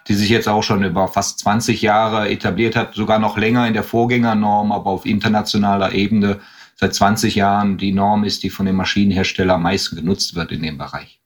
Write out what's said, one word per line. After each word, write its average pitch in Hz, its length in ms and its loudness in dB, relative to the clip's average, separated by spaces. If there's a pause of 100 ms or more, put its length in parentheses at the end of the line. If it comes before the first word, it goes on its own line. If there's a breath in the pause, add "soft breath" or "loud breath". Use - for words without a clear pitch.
die 107 60 2
sich 101 140 0
jetzt 110 200 2
auch 107 160 0
schon 98 180 0
über 92 240 0
fast - 320 -4
zwanzig 107 440 0
Jahre 107 460 2
etabliert 104 460 -2
hat, 113 200 -2
sogar 110 260 2
noch 107 180 0
länger 117 300 2
in 110 60 0
der 107 100 -2
Vorgängernorm, 110 880 0
aber 98 180 -4
auf 95 160 -4
internationaler 101 840 0
Ebene 101 480 0 (340 loud breath)
seit 95 220 -2
zwanzig 107 400 2
Jahren 101 420 2
die 98 140 -2
Norm 101 320 0
ist, 98 180 -4
die 98 80 -2
von 98 160 -4
den 95 80 0
Maschinenherstellern 95 800 2
am 85 80 0
meisten 95 320 -2
genutzt 85 400 -4
wird 85 160 -6
in 80 120 -6
dem 76 160 -6
Bereich. 71 480 -14